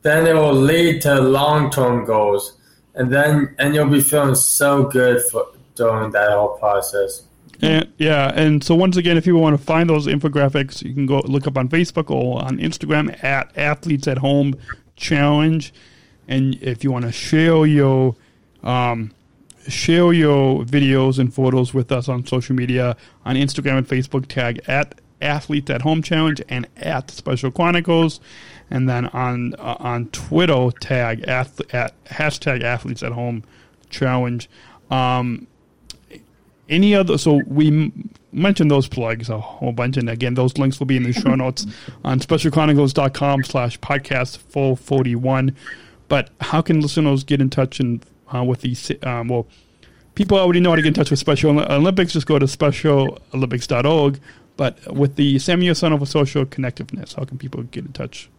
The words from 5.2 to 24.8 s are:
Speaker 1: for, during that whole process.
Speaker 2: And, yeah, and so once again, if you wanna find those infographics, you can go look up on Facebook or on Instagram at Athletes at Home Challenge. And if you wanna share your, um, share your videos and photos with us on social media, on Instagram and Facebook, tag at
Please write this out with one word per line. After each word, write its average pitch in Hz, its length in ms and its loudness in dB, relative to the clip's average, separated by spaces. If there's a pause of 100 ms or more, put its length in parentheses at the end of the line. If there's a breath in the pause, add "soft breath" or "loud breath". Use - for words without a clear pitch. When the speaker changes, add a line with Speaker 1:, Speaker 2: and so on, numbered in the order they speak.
Speaker 1:
for, 113 160 -4 (280)
during 110 360 0
that 104 200 2
whole 104 260 0
process. 101 680 -2 (380)
Speaker 2:
And, 156 260 2 (100)
yeah, 147 380 2
and 151 260 4
so 165 140 2
once 180 220 4
again, 170 180 2
if 165 100 2
you 180 120 4
wanna 156 200 4
find 160 320 2
those 151 180 2
infographics, 143 760 0
you 123 100 -8
can 139 120 0
go 135 160 2
look 135 260 -2
up 139 100 -4
on 127 120 -2
Facebook 165 420 0
or 123 320 -2
on 131 140 -4
Instagram 151 680 -4
at 139 340 -4
Athletes 147 520 -2
at 131 80 -2
Home 139 380 0 (420 loud breath)
Challenge. 147 760 0 (540 soft breath)
And 135 340 0
if 120 220 -6
you 139 80 0
wanna 123 220 -4
share 160 520 4
your, 135 520 4 (440 soft breath)
um, 117 500 -2 (580)
share 170 420 2
your 143 540 2
videos 135 520 2
and 131 160 0
photos 127 400 0
with 131 200 -2
us 123 160 -4
on 123 160 -4
social 127 300 -4
media, 123 420 -2 (260 soft breath)
on 127 140 -2
Instagram 139 400 -2
and 127 100 -2
Facebook, 131 400 -4
tag 120 400 -4
at 139 320 -4 (220)